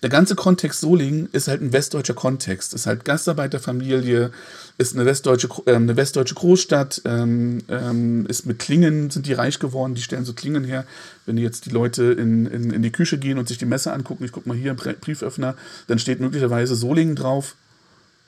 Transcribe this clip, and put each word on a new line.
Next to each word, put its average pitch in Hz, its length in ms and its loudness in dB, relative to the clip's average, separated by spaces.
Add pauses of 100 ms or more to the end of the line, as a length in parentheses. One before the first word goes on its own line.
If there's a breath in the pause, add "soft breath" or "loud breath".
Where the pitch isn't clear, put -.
der 127 80 0
ganze 175 240 4
Kontext 180 460 2
Solingen 156 500 2
ist - 160 -2
halt 135 160 -2
ein 131 100 -2
westdeutscher 135 420 0
Kontext, 127 600 -4
ist 120 120 -6
halt 113 180 -2
Gastarbeiterfamilie, 131 1300 0 (460 loud breath)
ist 123 180 0
eine 123 100 2
westdeutsche 135 400 4
Gro-, - 200 -8
ähm, 117 180 6
eine 117 120 2
westdeutsche 135 380 0
Großstadt, 175 680 4
ähm, 120 540 0 (100)
ähm, 117 580 0
ist - 200 -4
mit 117 120 -4
Klingen, 151 520 2
sind 139 160 -6
die 143 60 -2
reich 123 280 -2
geworden, 131 340 -4
die 120 80 -6
stellen 127 220 -6
so 120 80 -8
Klingen 139 320 -4
her. 131 220 -6 (380 loud breath)
Wenn 113 120 -2
die 117 80 0
jetzt 117 220 -6
die - 40 -10
Leute 120 320 0
in, 117 440 2
in, 117 260 -4
in 113 100 0
die 113 80 0
Küche 165 260 0
gehen 139 220 -2
und 123 80 -4
sich 120 120 -8
die - 60 -6
Messer 131 280 -2
angucken, 131 320 -8
ich 120 80 -8
guck - 120 -14
mal 123 120 -4
hier 131 160 -4
im 127 40 -6
Brie-, 127 240 -8
Brieföffner, 135 540 -6 (320 loud breath)
dann 113 140 2
steht - 180 -2
möglicherweise 127 560 0
Solingen 151 400 2
drauf. 135 400 -2 (720 soft breath)